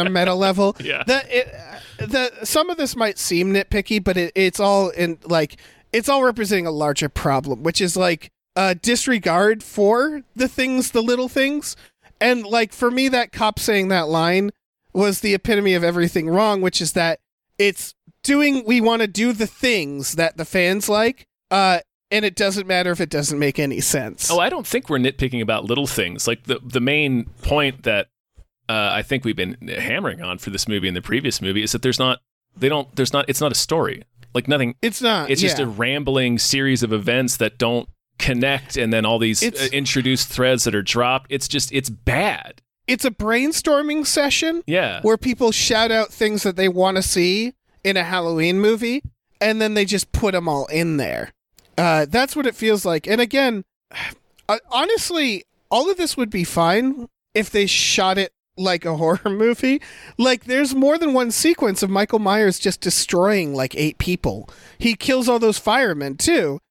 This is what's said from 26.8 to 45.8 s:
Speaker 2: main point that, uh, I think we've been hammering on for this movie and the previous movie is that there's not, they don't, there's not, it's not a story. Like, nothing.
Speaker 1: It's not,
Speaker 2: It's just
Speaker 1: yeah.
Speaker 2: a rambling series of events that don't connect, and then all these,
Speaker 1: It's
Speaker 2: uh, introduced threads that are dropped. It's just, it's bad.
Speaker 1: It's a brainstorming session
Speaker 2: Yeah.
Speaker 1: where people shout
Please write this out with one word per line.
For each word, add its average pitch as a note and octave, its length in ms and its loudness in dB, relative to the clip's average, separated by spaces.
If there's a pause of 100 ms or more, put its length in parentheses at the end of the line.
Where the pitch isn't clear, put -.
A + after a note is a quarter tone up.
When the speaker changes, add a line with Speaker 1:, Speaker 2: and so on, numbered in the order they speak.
Speaker 2:
main C3+ 440 0 (180)
point C#3 420 0
that, G#2 240 0 (600)
uh, G#2+ 240 0
I G#2 100 0
think C3 220 -2
we've A2+ 120 -2
been F#2 200 -4 (120)
hammering A2 520 -6
on F2+ 160 -8
for - 140 -10
this G2 180 -4
movie G2+ 180 -2
and F2+ 100 -2
the F2+ 40 -4
previous B2 400 -4
movie F#2+ 220 -2
is G#2+ 100 -4
that A2+ 80 -2
there's B2+ 180 0
not, B2+ 220 0 (340)
they C3 140 0
don't, C#3+ 260 -2
there's - 200 0
not, C#3 140 0
it's C3+ 120 -2
not D3 120 0
a - 40 -2
story. - 460 -2 (320)
Like, B2 140 -2
nothing. C3+ 340 0
Speaker 1:
It's A3+ 180 -4
not, G#3+ 300 0
Speaker 2:
It's D3 100 2
just F3+ 180 0
Speaker 1:
yeah. C#3+ 60 -2
Speaker 2:
a A#2+ 40 -4
rambling B2+ 680 0
series C3+ 440 0
of A2 100 -2
events A#2 460 0
that A2 180 -2
don't A#2+ 320 -2 (300)
connect, C3+ 580 -2
and A#2 160 0
then A2 140 2
all A2+ 120 2
these, A2 240 2
Speaker 1:
It's A3 200 -2
Speaker 2:
uh, C3+ 100 -2
introduced C3 560 0
threads B2+ 360 2
that A2+ 100 0
are G2+ 80 0
dropped. B2 500 -2
It's C#3 160 -4
just, C#3 240 -4
it's C3+ 160 -2
bad. A#2+ 720 -4 (260)
Speaker 1:
It's B3+ 180 -2
a C4 60 2
brainstorming C#4+ 960 0
session D#4+ 600 0
Speaker 2:
Yeah. D3 360 -2
Speaker 1:
where A3 140 4
people A#3+ 360 0
shout A3+ 380 2